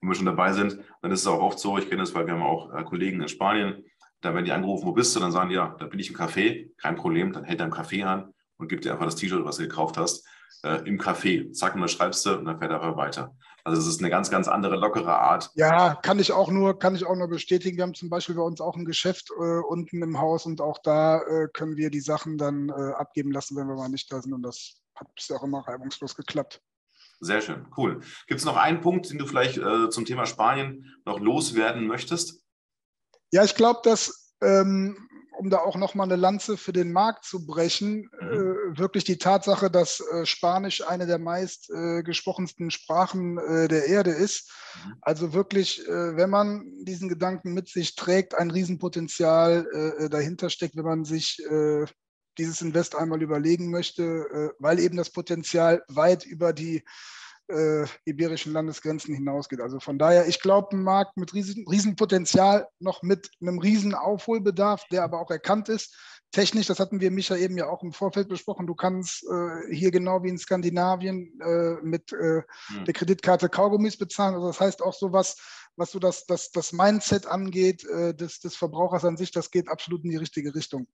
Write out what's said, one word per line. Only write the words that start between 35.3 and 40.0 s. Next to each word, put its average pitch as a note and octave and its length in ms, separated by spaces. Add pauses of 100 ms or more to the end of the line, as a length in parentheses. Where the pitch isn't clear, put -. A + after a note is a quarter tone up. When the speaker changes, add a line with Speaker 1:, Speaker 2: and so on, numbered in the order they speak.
Speaker 2:
um G3 120
da F#3+ 80
auch F3 180
noch F#3+ 180
mal G3 100
eine F#3 120
Lanze F#3+ 400
für - 160
den F3 200
Markt G#3+ 320
zu F3 220
brechen, E3+ 640 (100)
Speaker 1:
Mhm. F3+ 80
Speaker 2:
äh, F#3+ 500
wirklich F#3 260
die F3+ 140
Tatsache, F#3+ 520
dass, E3+ 300